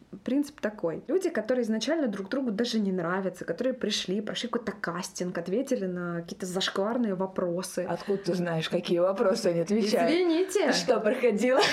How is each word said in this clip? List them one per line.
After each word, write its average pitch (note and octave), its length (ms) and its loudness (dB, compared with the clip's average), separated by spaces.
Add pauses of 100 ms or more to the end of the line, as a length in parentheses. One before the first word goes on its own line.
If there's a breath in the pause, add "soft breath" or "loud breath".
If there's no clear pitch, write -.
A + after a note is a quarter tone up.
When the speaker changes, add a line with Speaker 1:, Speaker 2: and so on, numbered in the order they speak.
(240)
Speaker 1:
принцип C#4+ 360 -2
такой. F#3+ 460 -4
Люди, F4+ 240 0
которые C4 320 0
изначально A#3 460 0
друг G3 200 -6
другу C4 220 -2
даже A3+ 300 0
не G3 100 0
нравятся, F#3 540 -2
которые A#3+ 280 -2
пришли, G#3 480 -2
прошли A3+ 280 -6
какой-то A3+ 240 -4
кастинг, F3+ 680 -6
ответили G3+ 480 -2
на F3 360 -4
какие-то F#3 240 -10
зашкварные G3 680 0
вопросы. F#3 760 -2
Speaker 2:
Откуда F3 300 -2
ты G3 160 0
знаешь, E3+ 340 0
какие F3 300 2
вопросы F#3+ 480 2
они E3+ 140 4
отвечают? G3+ 500 2
Speaker 1:
Извините. F4 640 4
Speaker 2:
Что - 260 2
проходило A#3 640 4 (120)